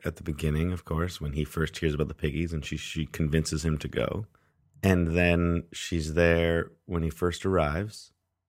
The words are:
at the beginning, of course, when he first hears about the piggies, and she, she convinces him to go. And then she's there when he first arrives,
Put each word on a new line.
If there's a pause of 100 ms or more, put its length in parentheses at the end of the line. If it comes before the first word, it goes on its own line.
at
the
beginning,
of
course,
when
he
first
hears
about
the
piggies,
and
she,
she
convinces
him
to
go. (540)
And
then (100)
she's
there (140)
when
he
first
arrives, (360)